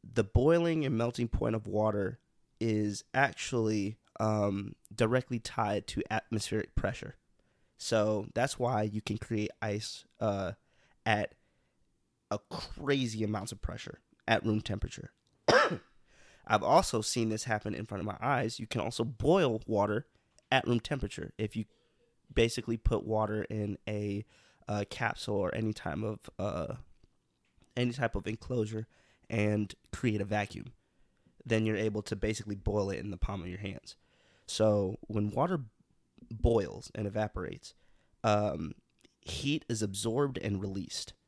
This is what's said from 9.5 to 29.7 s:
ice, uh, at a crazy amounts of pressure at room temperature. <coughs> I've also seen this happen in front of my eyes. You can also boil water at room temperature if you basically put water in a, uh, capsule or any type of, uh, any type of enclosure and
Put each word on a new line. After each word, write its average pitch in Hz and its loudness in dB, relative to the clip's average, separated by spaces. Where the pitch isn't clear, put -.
ice, 107 -6
uh, 98 0
at 104 0
a 104 -2
crazy 127 -2
amounts 104 -2
of 101 -12
pressure - -10
at - 4
room 107 4
temperature. - -6
<coughs> - 0
I've 110 4
also 127 6
seen 113 0
this 107 -4
happen 107 -2
in 101 -6
front 98 -6
of 92 -4
my 101 -6
eyes. 127 0
You 110 -8
can 110 -2
also - 0
boil 127 4
water 104 2
at 135 4
room 120 4
temperature - -6
if 107 -4
you 113 -2
basically 117 2
put - 2
water 107 0
in 104 -4
a, 104 -2
uh, 104 -2
capsule - -2
or 92 0
any 110 -2
type 85 -4
of, 107 -8
uh, 92 -4
any 123 0
type 120 -2
of 98 -4
enclosure 110 -2
and 107 0